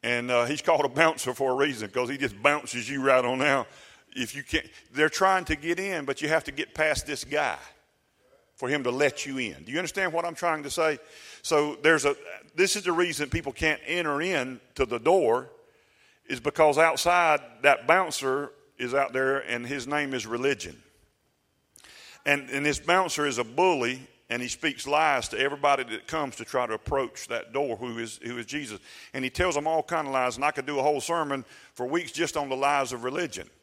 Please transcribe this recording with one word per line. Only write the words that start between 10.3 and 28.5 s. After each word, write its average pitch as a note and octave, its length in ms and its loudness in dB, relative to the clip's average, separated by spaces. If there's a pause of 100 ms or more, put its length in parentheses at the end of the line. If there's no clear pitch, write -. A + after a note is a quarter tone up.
trying D#3+ 260 -2
to C#3 80 -10
say? D#3 280 0 (440)
So D3 340 2
there's D#3+ 280 4
a, C#3+ 100 4 (400)
this F#3+ 220 2
is G3+ 80 -6
the F3 80 0
reason D#3+ 360 0
people C#3+ 240 -4
can't D#3 340 0
enter D#3 340 -2
in C3+ 400 -2 (160)
to C3 100 2
the A#2 120 -4
door, C3 520 4 (760)
is B2+ 140 -6
because D3 380 4
outside E3 640 4 (220)
that C3+ 240 6
bouncer C#3+ 680 2 (260)
is B2 160 -4
out C3+ 180 2
there, C3+ 280 0
and A#2+ 260 -6
his C3 200 -6
name C#3+ 280 -2
is A2+ 120 -4
religion. A#2 540 -2 (1400)
And, C#3+ 240 0
and C#3 160 -4
this D3 140 2
bouncer F3 480 2
is C3 100 -2
a B2 80 0
bully, C3 640 0 (240)
and A#2+ 100 -4
he B2 80 -6
speaks C#3+ 380 -6
lies D3 420 2
to G#2+ 100 -6
everybody C#3 440 2
that A2+ 240 -8
comes D3 300 -4
to - 100 -12
try B2 200 -2
to A2+ 60 -4
approach C3 560 -4
that A#2 240 -6
door, C3 240 -2
who A#2 220 -8
is, A2+ 240 -10
who A#2+ 160 -8
is A2+ 80 -10
Jesus. B2+ 320 -10 (340)